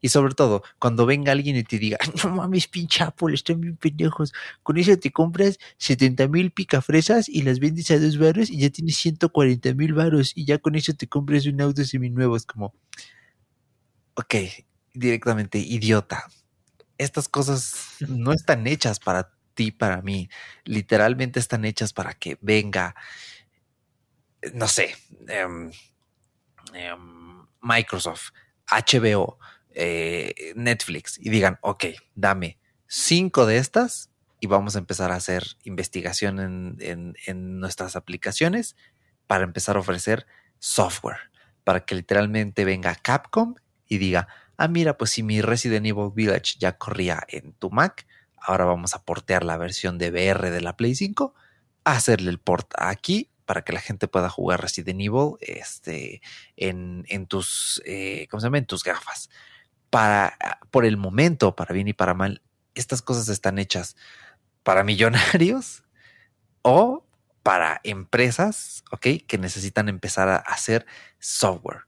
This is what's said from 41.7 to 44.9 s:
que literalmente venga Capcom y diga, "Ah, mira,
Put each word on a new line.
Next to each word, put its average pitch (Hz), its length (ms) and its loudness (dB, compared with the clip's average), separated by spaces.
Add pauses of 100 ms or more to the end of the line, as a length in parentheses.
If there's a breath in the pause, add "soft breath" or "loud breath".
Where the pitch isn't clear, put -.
que - 80 -6
literalmente 101 720 0
venga 92 300 0
Capcom 226 600 0 (320)
y 101 120 -2
diga, 90 280 2 (300 loud breath)
"Ah, 156 100 2
mira, 165 300 2